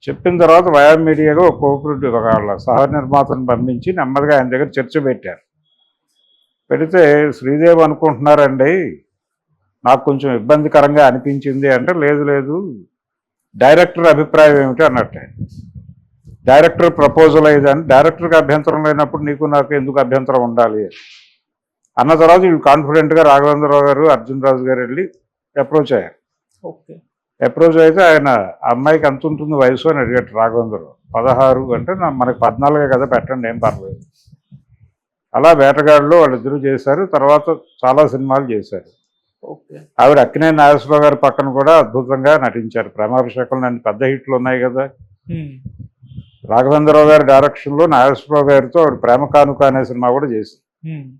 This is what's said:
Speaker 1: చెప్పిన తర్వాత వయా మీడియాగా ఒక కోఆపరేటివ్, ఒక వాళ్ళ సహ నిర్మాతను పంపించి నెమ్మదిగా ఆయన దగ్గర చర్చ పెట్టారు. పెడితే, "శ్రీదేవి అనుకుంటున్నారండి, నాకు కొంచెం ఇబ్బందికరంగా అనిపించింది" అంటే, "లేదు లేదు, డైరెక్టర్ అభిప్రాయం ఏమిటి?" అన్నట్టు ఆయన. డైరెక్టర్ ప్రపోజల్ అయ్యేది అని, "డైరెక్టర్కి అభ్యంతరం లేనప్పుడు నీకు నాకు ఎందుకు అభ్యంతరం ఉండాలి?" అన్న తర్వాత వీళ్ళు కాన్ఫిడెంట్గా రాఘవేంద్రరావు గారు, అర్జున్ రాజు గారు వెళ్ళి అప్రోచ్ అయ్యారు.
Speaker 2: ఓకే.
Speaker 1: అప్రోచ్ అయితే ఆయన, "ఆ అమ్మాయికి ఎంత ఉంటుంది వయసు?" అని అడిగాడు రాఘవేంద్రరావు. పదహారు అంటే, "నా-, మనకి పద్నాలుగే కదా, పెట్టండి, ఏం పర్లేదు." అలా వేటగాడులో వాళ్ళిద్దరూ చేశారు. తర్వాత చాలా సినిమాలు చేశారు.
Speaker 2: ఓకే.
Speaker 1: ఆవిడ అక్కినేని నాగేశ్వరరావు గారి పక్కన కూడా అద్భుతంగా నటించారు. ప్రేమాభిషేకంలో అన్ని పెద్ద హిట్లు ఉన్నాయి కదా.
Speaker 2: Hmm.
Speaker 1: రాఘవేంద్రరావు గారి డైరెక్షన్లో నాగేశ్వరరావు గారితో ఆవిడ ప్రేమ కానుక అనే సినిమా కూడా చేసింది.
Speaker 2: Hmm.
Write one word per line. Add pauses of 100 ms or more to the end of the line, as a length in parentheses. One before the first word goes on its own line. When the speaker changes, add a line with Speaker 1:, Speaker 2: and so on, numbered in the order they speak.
Speaker 1:
చెప్పిన
తర్వాత
వయా
మీడియాగా
ఒక
కోఆపరేటివ్,
ఒక
వాళ్ళ
సహ
నిర్మాతను
పంపించి
నెమ్మదిగా
ఆయన
దగ్గర (120)
చర్చ
పెట్టారు. (1300)
పెడితే,
"శ్రీదేవి
అనుకుంటున్నారండి, (840)
నాకు
కొంచెం
ఇబ్బందికరంగా
అనిపించింది"
అంటే,
"లేదు
లేదు, (720)
డైరెక్టర్
అభిప్రాయం
ఏమిటి?"
అన్నట్టు
ఆయన. (1000)
డైరెక్టర్
ప్రపోజల్
అయ్యేది
అని,
"డైరెక్టర్కి
అభ్యంతరం
లేనప్పుడు
నీకు
నాకు
ఎందుకు
అభ్యంతరం
ఉండాలి?" (1080)
అన్న
తర్వాత
వీళ్ళు
కాన్ఫిడెంట్గా
రాఘవేంద్రరావు
గారు,
అర్జున్
రాజు
గారు
వెళ్ళి (520)
అప్రోచ్
అయ్యారు. (520)
Speaker 2:
ఓకే. (420)
Speaker 1:
అప్రోచ్
అయితే
ఆయన, (360)
"ఆ
అమ్మాయికి
ఎంత
ఉంటుంది
వయసు?"
అని
అడిగాడు
రాఘవేంద్రరావు. (220)
పదహారు
అంటే,
"నా-,
మనకి
పద్నాలుగే
కదా,
పెట్టండి,
ఏం
పర్లేదు." (1400)
అలా
వేటగాడులో
వాళ్ళిద్దరూ
చేశారు.
తర్వాత (280)
చాలా
సినిమాలు
చేశారు. (640)
Speaker 2:
ఓకే. (200)
Speaker 1:
ఆవిడ
అక్కినేని
నాగేశ్వరరావు
గారి
పక్కన
కూడా
అద్భుతంగా
నటించారు.
ప్రేమాభిషేకంలో
అన్ని
పెద్ద
హిట్లు
ఉన్నాయి
కదా. (460)
Speaker 2:
Hmm. (720)
Speaker 1:
రాఘవేంద్రరావు
గారి
డైరెక్షన్లో
నాగేశ్వరరావు
గారితో
ఆవిడ
ప్రేమ
కానుక
అనే
సినిమా
కూడా
చేసింది.
Speaker 2:
Hmm.